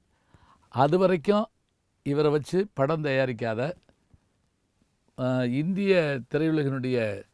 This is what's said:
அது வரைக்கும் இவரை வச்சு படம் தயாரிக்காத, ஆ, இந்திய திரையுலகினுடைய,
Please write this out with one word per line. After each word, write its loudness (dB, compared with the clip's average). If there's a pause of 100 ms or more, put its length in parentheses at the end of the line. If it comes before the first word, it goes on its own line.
(720)
அது 4
வரைக்கும் 2 (580)
இவரை 2
வச்சு 0
படம் 0
தயாரிக்காத, -2 (1500)
ஆ, 0
இந்திய 0 (120)
திரையுலகினுடைய, -2 (100)